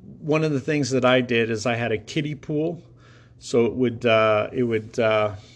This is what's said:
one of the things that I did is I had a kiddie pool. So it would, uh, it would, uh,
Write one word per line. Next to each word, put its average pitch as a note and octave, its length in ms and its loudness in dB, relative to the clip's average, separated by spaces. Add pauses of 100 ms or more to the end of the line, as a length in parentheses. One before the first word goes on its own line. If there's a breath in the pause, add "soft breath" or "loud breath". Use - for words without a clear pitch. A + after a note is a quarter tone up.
(200)
one D#3 240 0
of D#3 80 0
the C#3 80 0
things C#3+ 320 -2
that C3 120 0
I B2+ 180 4
did A#2 280 0
is A2 160 -4
I A#2+ 100 0
had A#2 160 -2
a G#2+ 60 0
kiddie D3 380 -6
pool. D#3 460 -6 (580 soft breath)
So A#2 260 2
it G#2 80 0
would, A#2+ 320 -2
uh, A2 480 4
it C3 100 -2
would, A2 360 -4
uh, G#2+ 340 2 (220 loud breath)